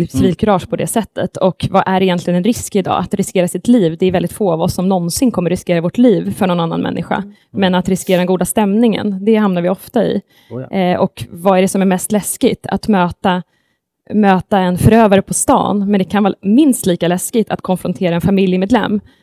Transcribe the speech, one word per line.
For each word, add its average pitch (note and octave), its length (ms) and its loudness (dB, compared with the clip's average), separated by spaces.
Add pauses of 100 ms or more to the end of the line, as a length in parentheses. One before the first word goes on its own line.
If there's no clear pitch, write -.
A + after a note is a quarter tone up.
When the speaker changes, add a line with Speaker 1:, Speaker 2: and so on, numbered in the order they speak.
(140)
Speaker 1:
Mm. - 80 -2
Speaker 2:
civilkurage F#3+ 480 0
på - 60 -4
det - 120 -6
sättet. - 500 -6
Och - 340 -2
vad F#3+ 140 2
är F#3+ 160 0
egentligen F3+ 360 0
en F3+ 60 -2
risk - 320 -2
idag? F3 240 0
Att F3+ 140 -4
riskera F#3 340 -2
sitt F3 200 -6
liv, F#3 320 4
det F#3 60 0
är F#3 60 2
väldigt F3 220 -2
få G3 180 -2
av D#3+ 100 -2
oss - 120 -2
som F#3 160 -2
någonsin F#3 420 0
kommer F3 180 -2
riskera F3 320 -2
vårt E3+ 160 -4
liv G3 360 2
för F#3+ 140 -2
någon F3 120 0
annan E3+ 220 -2
människa. - 340 -4
Speaker 3:
Mm. G3+ 180 -8 (180)
Speaker 2:
Men F#3 240 0
att F#3 140 -2
riskera F#3 280 0
den F3+ 100 0
goda F3+ 180 0
stämningen, G3+ 800 0
det A3 100 4
hamnar F#3+ 260 0
vi F3 80 0
ofta F#3+ 360 -2
i. F3 160 -2 (300)
Speaker 1:
Oh A#2+ 100 -10
ja. - 160 -8
Speaker 2:
Eh, F3+ 220 0
och - 320 -2
vad F#3 260 0
är F#3 40 4
det G3 60 2
som F#3+ 140 -2
är F#3 40 2
mest F#3 260 0
läskigt? - 580 -2
Att - 180 -4
möta, F3+ 560 0 (720)
möta G3 460 2
en F3+ 180 0
förövare A3 440 6
på - 120 -6
stan, G3+ 580 0
men G3+ 80 2
det F#3 60 0
kan G#3 180 0
vara G3 180 2
minst B3 440 2
lika F3 220 0
läskigt F#3 440 -2
att - 100 -6
konfrontera F3+ 540 -4
en E3+ 60 -2
familjemedlem G3 800 0 (220)